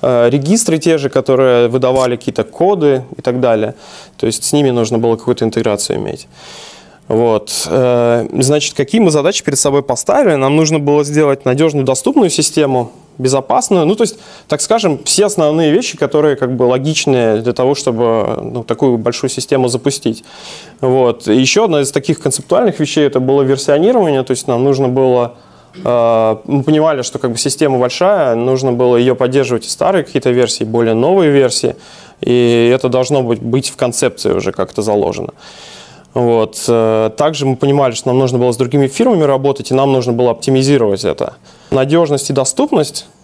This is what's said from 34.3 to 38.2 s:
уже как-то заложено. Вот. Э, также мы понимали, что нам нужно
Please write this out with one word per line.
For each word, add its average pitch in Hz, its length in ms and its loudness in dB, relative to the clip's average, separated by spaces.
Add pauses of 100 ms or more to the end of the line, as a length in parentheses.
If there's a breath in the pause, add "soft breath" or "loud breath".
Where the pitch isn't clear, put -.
уже 95 200 -2
как-то - 280 -6
заложено. 104 520 -2 (840 loud breath)
Вот. 117 540 0
Э, 110 480 2
также 147 300 -2
мы 131 100 0
понимали, 139 360 2
что - 160 -6
нам 127 100 2
нужно 127 200 0